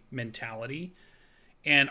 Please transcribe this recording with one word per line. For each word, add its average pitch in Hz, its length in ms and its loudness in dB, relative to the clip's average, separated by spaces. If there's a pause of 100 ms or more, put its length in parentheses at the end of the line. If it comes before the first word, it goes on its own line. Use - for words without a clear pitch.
(100)
mentality, 120 840 -10 (680)
and 143 260 6